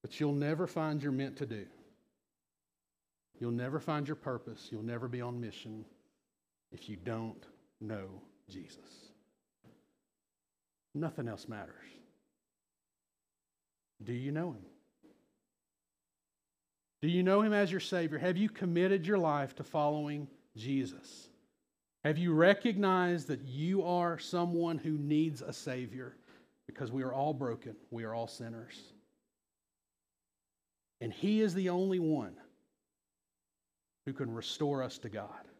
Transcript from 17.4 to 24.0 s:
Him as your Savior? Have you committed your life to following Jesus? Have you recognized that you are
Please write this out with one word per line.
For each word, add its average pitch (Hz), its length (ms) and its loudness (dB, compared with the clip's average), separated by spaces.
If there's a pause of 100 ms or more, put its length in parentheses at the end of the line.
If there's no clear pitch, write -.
Him 214 100 4
as 202 200 4
your 185 80 0
Savior? 165 380 -2
Have 180 180 2
you 208 120 2
committed 180 600 2
your 208 100 4
life 143 380 2
to 147 80 -8
following 147 640 0 (260)
Jesus? 120 760 -4 (720)
Have 151 120 4
you 175 160 4
recognized 185 960 6
that 139 160 -4
you 151 400 0
are 175 380 0